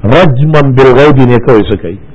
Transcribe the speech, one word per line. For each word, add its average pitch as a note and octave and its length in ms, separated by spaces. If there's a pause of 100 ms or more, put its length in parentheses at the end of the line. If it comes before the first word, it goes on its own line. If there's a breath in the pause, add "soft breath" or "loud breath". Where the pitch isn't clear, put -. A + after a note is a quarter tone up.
Rajman C#3+ 720
bil C3 180
ghaibi C3+ 320
ne B2 140
kawai G#2+ 320
suka F2+ 160
yi. F#2 120 (160)